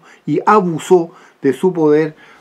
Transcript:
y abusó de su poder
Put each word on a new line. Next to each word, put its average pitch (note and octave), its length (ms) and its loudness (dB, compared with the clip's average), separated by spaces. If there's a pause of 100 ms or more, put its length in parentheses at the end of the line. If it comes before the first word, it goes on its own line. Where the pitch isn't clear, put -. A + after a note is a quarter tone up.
(240)
y D3 220 -4
abusó F3+ 640 0 (320)
de C#3 100 0
su F3 220 -2
poder D#3 420 0 (240)